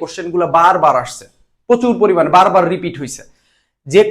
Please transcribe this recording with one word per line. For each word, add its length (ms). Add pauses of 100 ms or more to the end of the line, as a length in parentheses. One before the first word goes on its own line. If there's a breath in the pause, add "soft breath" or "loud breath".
কোশ্চেনগুলো 440 (120)
বারবার 460
আসছে, 220 (420)
প্রচুর 340
পরিমাণ 240 (100)
বারবার 280 (100)
রিপিট 280
হইছে। 220 (640)
যে 240